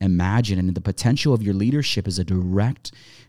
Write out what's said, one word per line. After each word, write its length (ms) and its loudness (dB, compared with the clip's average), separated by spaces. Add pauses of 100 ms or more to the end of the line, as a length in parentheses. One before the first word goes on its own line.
imagine. 560 2
And 160 0
the 80 -6
potential 520 0
of 100 0
your 100 0
leadership 540 0
is 100 -4
a 60 0
direct, 680 -2 (380)